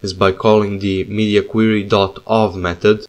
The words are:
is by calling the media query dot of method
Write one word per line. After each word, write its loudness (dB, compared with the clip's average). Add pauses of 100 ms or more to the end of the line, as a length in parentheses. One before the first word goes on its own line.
is -8
by 0
calling 2
the -2
media 0
query 0
dot 0
of 0
method 0